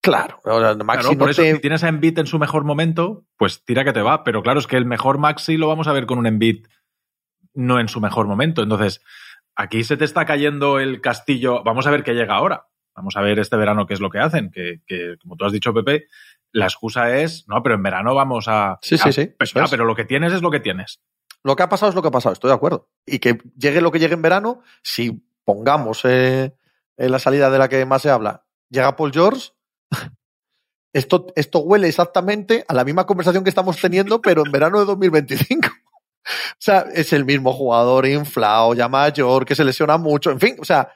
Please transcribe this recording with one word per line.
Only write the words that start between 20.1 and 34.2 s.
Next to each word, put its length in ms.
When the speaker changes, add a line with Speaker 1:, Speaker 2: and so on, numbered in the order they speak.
Speaker 2:
es 80
lo 80
que 100
tienes. 400
Speaker 1:
Lo 120
que 60
ha 80
pasado 220
es 40
lo 60
que 60
ha 40
pasado, 220
estoy 160
de 60
acuerdo. 340
Y 140
que 180
llegue 260
lo 100
que 80
llegue 160
en 80
verano, 380
si 420
pongamos, 600
eh, 500
en 140
la 80
salida 320
de 80
la 100
que 160
más 160
se 80
habla, 360
llega 260
Paul 180
George, 380
<laughs> 260
esto, 420
esto 240
huele 280
exactamente 800
a 60
la 100
misma 220
conversación 380
que 60
estamos 300
teniendo, 420